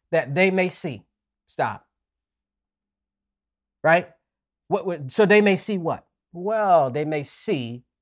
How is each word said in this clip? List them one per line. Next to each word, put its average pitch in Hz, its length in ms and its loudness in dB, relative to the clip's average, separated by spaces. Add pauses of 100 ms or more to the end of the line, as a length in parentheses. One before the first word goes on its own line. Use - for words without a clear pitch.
(100)
That 143 240 0
they 190 160 4
may 185 200 0
see. 123 340 -10 (420)
Stop. 117 400 -6 (2000)
Right? 170 260 2 (560)
What, 175 200 -4
what, 147 260 -6
so 220 120 4
they 208 160 6
may 202 160 4
see 190 220 -4
what? 156 260 -6 (280)
Well, 180 580 2
they 147 140 -4
may 151 180 -4
see 123 600 -6 (180)